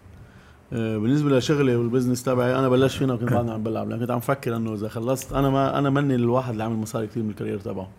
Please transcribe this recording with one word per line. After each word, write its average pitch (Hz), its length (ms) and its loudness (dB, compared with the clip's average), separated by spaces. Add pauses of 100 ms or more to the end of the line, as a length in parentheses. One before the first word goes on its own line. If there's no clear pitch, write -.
(720)
آه، 113 260 -2
بالنسبة 139 400 4
لشغلي 135 380 2
والبزنس 123 460 0
تبعي، 127 360 2
أنا 135 100 2
بلشت 127 300 4
فينا 131 160 0
وكنت 120 180 -2
بعدنا 120 200 0
عم 110 100 -6
بلعب، 110 260 -4
لأن 113 120 -4
كنت 120 100 -4
عم 120 100 0
فكر 127 360 -2
إنه 113 180 -4
إذا 107 140 -4
خلصت، 123 440 -4
أنا 139 180 2
ما، 135 280 2
أنا 139 120 2
مني 139 240 2
الواحد 123 360 2
اللي 110 140 -4
عامل 113 120 -2
مصاري 110 300 -4
كتير 113 160 -6
من 107 80 -4
الكارير 107 280 -6
تبعه. 95 300 -8 (100)